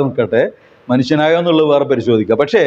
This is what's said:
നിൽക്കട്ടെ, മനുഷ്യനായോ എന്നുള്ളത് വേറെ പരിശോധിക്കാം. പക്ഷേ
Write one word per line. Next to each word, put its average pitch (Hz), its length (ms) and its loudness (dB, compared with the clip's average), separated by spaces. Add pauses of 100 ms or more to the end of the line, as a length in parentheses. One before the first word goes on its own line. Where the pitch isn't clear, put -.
നിൽക്കട്ടെ, 120 380 -2 (480)
മനുഷ്യനായോ 151 480 0
എന്നുള്ളത് 160 340 0
വേറെ 143 120 2
പരിശോധിക്കാം. 123 580 0
പക്ഷേ 175 240 0